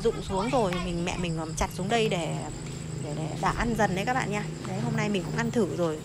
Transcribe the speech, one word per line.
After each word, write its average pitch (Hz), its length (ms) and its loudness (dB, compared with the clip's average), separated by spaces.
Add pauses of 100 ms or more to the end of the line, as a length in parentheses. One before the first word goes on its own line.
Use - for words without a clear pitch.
rụng 226 260 2
xuống 196 200 0
rồi, 220 240 4 (120)
mình, 170 200 -2
mẹ - 120 -2
mình 175 200 0
còn 160 200 -4
chặt 190 180 2
xuống 185 140 -2
đây 226 200 4
để, 160 260 0 (680)
để, 147 120 -4
để 156 120 -2 (140)
đã 180 160 2
ăn 220 200 0
dần 196 180 4
đấy 202 100 0
các 247 80 2
bạn 247 180 0
nha. 208 120 -2 (240)
Đấy, 190 160 -2
hôm 233 120 0
nay 214 140 2
mình 190 140 2
cũng 156 140 -4
ăn 226 140 0
thử 196 260 2
rồi. 156 280 2